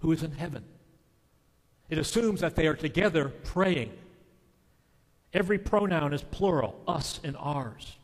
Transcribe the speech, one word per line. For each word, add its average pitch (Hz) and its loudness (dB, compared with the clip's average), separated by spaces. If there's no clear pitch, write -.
who 160 2
is 160 2
in 156 -4
heaven." 139 -8
It 156 0
assumes 214 0
that 165 0
they 160 4
are 151 4
together 156 2
praying. 170 0
Every 190 2
pronoun 185 2
is 147 -2
plural, 160 0
us 165 -2
and 139 -6
ours. 135 -6